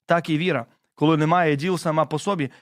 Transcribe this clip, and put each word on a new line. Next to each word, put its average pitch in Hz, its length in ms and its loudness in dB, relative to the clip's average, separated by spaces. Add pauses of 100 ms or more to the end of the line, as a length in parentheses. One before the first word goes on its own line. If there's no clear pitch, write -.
Так 170 240 0
і 160 80 0
віра, 151 280 -2 (300)
коли 156 220 2
немає 156 380 2
діл, 170 220 -2
сама 156 280 -2
по 151 140 -6
собі 165 320 -4 (100)